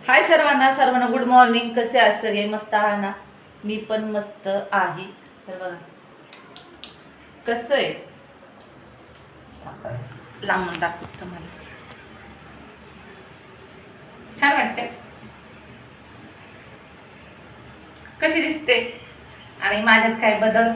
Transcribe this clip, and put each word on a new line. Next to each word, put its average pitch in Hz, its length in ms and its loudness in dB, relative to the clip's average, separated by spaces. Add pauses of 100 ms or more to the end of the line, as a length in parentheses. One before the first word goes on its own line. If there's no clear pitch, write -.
हाय 269 140 6
सर्वांना, 269 480 4
सर्वांना 254 360 2
गुड 240 180 0
मॉर्निंग. 233 500 4
कसे 240 240 0
आहात 208 140 6
सगळे? 208 340 -2
मस्त 214 280 -6
आहात 208 260 0
ना? 202 120 -4 (520)
मी 208 120 -6
पण 214 280 -6
मस्त 208 440 -8 (240)
आहे. 180 320 -2 (440)
तर 185 100 -12
बघा 180 180 -10 (1700)
कसं 233 280 -2
आहे, 226 180 0 (2500)
लांबून 185 360 -4
दाखवते - 420 -8
तुम्हाला. 175 260 -16 (3000)
छान 285 120 4
वाटते? 262 300 -2 (3500)
कशी 320 180 2
दिसते? 302 360 0 (840)
आणि 202 200 -2
माझ्यात 226 380 4
काय 214 200 2
बदल? 226 360 4